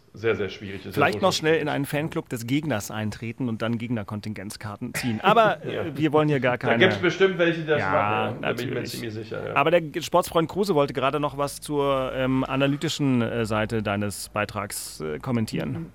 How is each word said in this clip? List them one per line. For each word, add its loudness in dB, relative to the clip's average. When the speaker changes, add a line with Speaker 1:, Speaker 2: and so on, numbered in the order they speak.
Speaker 1:
sehr, 0
sehr -2
schwierig. -10
Ist -14
ja -10
Speaker 2:
Vielleicht 2
Speaker 1:
so 4
Speaker 2:
noch 4
Speaker 1:
schon -2
Speaker 2:
schnell 2
in 2
Speaker 1:
schwierig. -2
Speaker 2:
einen -2
Fanclub -4
des -6
Gegners -2
eintreten -4
und -4
dann -2
Gegnerkontingenzkarten -6
ziehen. -2
Aber, 6
Speaker 1:
<laughs> -10
Ja. -2
Speaker 2:
äh, -6
wir 2
wollen 6
hier 4
gar 2
Speaker 1:
Da -2
Speaker 2:
keine 4
Speaker 1:
gibt's 4
bestimmt 2
welche, 2
die -8
das 2
Speaker 2:
Ja, 0
Speaker 1:
machen, 2
ja. 0
Da -4
bin -4
ich -6
mir -6
Speaker 2:
natürlich. -4
Speaker 1:
ziemlich -8
sicher, -8
ja. -6
Speaker 2:
Aber 4
der 6
G-, -4
Sportsfreund 2
Kruse 0
wollte 4
gerade 0
noch -2
was -4
zur, 0
ähm, 2
analytischen, 2
äh, 0
Seite 0
deines -2
Beitrags, -6
äh, -4
kommentieren. -4